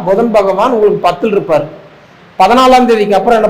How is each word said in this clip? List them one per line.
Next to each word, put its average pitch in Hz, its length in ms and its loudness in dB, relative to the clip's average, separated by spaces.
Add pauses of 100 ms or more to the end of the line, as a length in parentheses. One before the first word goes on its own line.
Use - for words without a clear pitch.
புதன் 214 320 -2
பகவான் 196 380 0
உங்களுக்கு 202 320 0
பத்தில் 202 280 -2
இருப்பார். 160 300 -2 (760)
பதினாலாம் 254 500 4
தேதிக்கு 208 280 0
அப்புறம் 233 220 0
என்ன 214 100 0